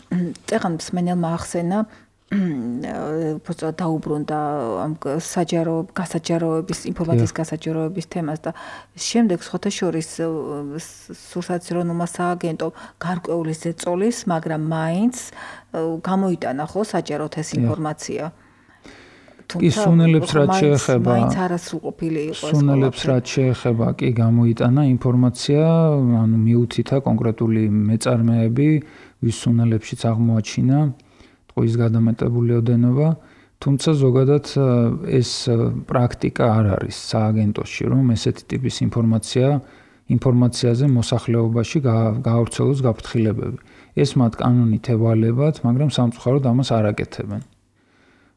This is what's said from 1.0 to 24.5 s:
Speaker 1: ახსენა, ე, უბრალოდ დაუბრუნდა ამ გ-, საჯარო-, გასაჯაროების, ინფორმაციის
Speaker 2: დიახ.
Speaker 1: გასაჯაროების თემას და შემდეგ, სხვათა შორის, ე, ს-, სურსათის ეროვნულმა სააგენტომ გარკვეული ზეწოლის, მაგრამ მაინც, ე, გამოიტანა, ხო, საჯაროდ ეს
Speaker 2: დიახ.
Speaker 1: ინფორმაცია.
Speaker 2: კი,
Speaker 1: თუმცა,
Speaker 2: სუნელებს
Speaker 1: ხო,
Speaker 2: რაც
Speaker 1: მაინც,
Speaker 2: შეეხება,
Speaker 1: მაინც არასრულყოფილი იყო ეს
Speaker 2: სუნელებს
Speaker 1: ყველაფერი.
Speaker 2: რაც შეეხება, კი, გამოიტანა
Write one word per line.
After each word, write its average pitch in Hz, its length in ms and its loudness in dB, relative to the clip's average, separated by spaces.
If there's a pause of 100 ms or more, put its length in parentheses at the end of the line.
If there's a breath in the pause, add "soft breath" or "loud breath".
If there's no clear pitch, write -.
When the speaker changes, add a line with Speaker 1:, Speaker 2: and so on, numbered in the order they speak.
Speaker 1:
ახსენა, 170 500 -2 (480 loud breath)
ე, 151 1080 -4
უბრალოდ 160 400 -8
დაუბრუნდა 156 640 -4 (380)
ამ 139 160 -4
გ-, 151 260 -6
საჯარო-, 165 720 -4
გასაჯაროების, 165 960 -4
ინფორმაციის 160 480 0
Speaker 2:
დიახ. - 60 -6
Speaker 1:
გასაჯაროების 160 680 -6
თემას 156 320 -6
და - 120 -8 (400 loud breath)
შემდეგ, 220 480 0
სხვათა - 300 -6
შორის, 165 440 -4
ე, 165 140 -4 (480)
ს-, - 360 -16
სურსათის - 560 -8
ეროვნულმა 170 400 -2
სააგენტომ 170 640 -4 (240 loud breath)
გარკვეული 170 560 -4
ზეწოლის, 175 720 -4
მაგრამ 160 400 -4
მაინც, 165 520 -2 (520 loud breath)
ე, - 120 -8 (180)
გამოიტანა, 175 640 -2
ხო, 180 200 -6
საჯაროდ 151 520 -6
ეს 156 140 -8
Speaker 2:
დიახ. - 100 -4
Speaker 1:
ინფორმაცია. 151 640 -4 (1200 loud breath)
Speaker 2:
კი, - 100 -10
Speaker 1:
თუმცა, 175 240 2
Speaker 2:
სუნელებს 165 480 4
Speaker 1:
ხო, 151 80 0
Speaker 2:
რაც 143 120 4
Speaker 1:
მაინც, 190 120 2
Speaker 2:
შეეხება, 131 480 2
Speaker 1:
მაინც 120 260 2
არასრულყოფილი 170 840 -4
იყო 156 240 -8
ეს 151 80 -2
Speaker 2:
სუნელებს 139 480 2
Speaker 1:
ყველაფერი. - 80 -2
Speaker 2:
რაც 127 160 0
შეეხება, 120 640 0
კი, 135 220 -2
გამოიტანა 117 720 4